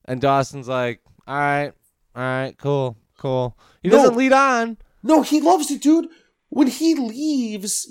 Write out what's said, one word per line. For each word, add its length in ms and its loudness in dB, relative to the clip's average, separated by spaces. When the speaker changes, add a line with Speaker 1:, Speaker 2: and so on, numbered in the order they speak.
Speaker 1:
And 160 -6
Dawson's 480 0
like, 320 -4
"All 80 -10
right, 380 -2
all 80 -10
right, 360 -6
cool, 380 -4
cool." 400 -4
He 60 -2
Speaker 2:
No. 80 6
Speaker 1:
doesn't 200 6
lead 180 2
on. 420 0
Speaker 2:
No, 200 4
he 180 0
loves 300 2
it, 100 -6
dude. 280 2
When 180 2
he 260 0
leaves, 960 -4